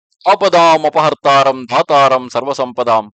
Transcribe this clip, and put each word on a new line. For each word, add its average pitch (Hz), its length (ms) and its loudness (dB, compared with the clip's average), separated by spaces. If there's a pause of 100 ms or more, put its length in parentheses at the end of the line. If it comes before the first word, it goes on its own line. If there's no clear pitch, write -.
(280)
ಆಪದಾಂ 170 580 2
ಅಪಹರ್ತಾರಂ 139 800 0
ಧಾತಾರಂ 131 640 0
ಸರ್ವಸಂಪದಾಂ 120 880 -4